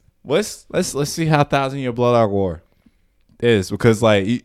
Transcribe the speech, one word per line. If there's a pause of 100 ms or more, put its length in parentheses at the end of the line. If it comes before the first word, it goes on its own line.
(240)
Let's,
let's,
let's
see
how
Thousand
Year
Bloodline
War (760)
is,
because,
like,
you,